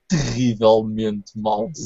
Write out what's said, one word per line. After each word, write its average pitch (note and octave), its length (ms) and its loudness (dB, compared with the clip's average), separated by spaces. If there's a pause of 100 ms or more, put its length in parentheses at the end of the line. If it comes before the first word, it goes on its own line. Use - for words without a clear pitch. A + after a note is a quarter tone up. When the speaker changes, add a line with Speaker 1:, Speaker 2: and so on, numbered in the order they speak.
Speaker 1:
terrivelmente A2 1300 0
mal G#2+ 340 -4
Speaker 2:
Isso D#3 160 -14